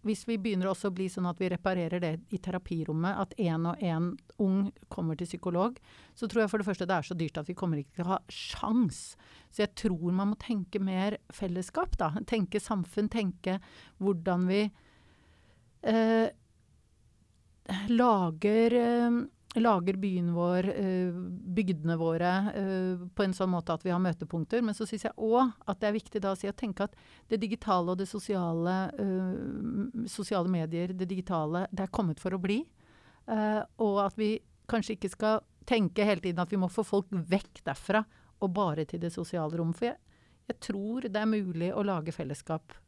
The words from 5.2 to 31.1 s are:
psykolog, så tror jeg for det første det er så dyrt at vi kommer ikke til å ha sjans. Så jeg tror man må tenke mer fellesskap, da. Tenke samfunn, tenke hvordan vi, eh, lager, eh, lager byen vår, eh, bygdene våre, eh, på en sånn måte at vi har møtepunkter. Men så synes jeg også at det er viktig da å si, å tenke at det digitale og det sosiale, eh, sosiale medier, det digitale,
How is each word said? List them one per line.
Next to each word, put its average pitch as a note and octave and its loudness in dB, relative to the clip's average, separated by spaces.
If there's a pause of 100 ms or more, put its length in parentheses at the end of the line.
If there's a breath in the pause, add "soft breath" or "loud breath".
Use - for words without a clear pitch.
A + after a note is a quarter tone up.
psykolog, F3+ -2 (360 loud breath)
så A3+ -4
tror A3+ 2
jeg G#3 2
for A3 0
det G3 -2
første F#3+ -2
det F#3+ 2
er D#3+ 2
så F#3 -6
dyrt D#3+ -2
at D3 -6
vi F3 -6
kommer E3 0
ikke - -8
til F3 -2
å F3 -2
ha - 0 (100)
sjans. - -2 (340 loud breath)
Så G#3 0
jeg - -10
tror F3 0
man G3 2
må G#3+ -4
tenke G3+ -4
mer F#3+ 0 (140)
fellesskap, F#3 -2
da. D#3+ 2 (140)
Tenke G#3 0
samfunn, G#3 -2
tenke F#3+ -2 (420 loud breath)
hvordan F#3 2
vi, G3+ 2 (1120 soft breath)
eh, A3+ 4 (1600)
lager, A3+ 4
eh, A#3+ 4 (320)
lager G3 4
byen F3+ 0
vår, F3+ 2
eh, F#3 0 (440)
bygdene E3+ 2
våre, F3 2
eh, F#3 0 (180)
på G#3 2
en F#3 2
sånn F#3 0
måte F3 0
at D#3+ -2
vi F#3 -2
har F3 2
møtepunkter. F3 0
Men G#3+ 0
så A3 -4
synes - -8
jeg A3 -2
også A#3 2 (120)
at G3 -4
det G#3+ 2
er G#3 0
viktig - -6
da G3 0
å - -4
si, G3 -8
å G3+ -4
tenke G3+ -4
at - -8 (340 loud breath)
det A3 0
digitale F#3+ 0
og F#3 0
det F#3+ -4
sosiale, F#3 -2
eh, G3 -4
sosiale F#3 -2
medier, E3+ -2
det F#3 -4
digitale, F3+ -2